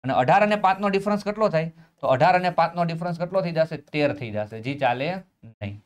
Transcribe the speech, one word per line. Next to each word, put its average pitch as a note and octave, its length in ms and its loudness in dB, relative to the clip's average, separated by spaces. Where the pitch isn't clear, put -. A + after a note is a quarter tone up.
અને B2+ 100 -4
અઢાર C#3+ 300 4
અને G#3 220 2
પાંચ F#3+ 140 4
નો G3+ 100 -2
ડિફરન્સ G3+ 400 0
કેટલો G#3 260 0
થાય? E3 160 -2
તો C3 40 -2
અઢાર D3 280 6
અને F3+ 240 2
પાંચ E3 160 0
નો F3 80 0
ડિફરન્સ E3+ 400 -4
કેટલો F#3+ 180 0
થઈ E3+ 180 -4
જશે? D#3+ 180 0
તેર D3 420 -2
થઈ A2+ 120 -8
જશે. G#2+ 300 -6
જી C3+ 220 -6
ચાલે B2+ 240 0
નહીં G#2 140 -8